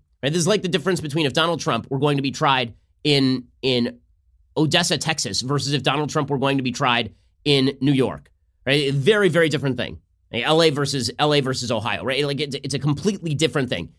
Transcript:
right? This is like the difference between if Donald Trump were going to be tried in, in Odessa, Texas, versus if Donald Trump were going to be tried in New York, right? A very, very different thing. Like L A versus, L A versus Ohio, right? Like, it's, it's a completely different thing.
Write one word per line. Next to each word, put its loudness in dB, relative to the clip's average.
right? -2
This 0
is 2
like 2
the -4
difference -2
between -2
if -2
Donald 0
Trump -4
were -4
going 2
to -2
be -4
tried 0
in, 2
in 0
Odessa, 2
Texas, -4
versus -2
if -2
Donald -2
Trump -2
were -2
going 0
to -2
be -4
tried 0
in 2
New 4
York, 0
right? 2
A 0
very, 4
very 4
different -2
thing. -6
Like -4
L 4
A 6
versus, -2
L 2
A 4
versus -4
Ohio, -2
right? -2
Like, -4
it's, -6
it's -6
a -2
completely -2
different 0
thing. -6